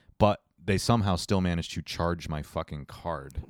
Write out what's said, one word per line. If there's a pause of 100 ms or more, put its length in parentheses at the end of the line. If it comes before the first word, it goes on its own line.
(180)
but (220)
they
somehow
still
managed
to
charge
my
fucking
card.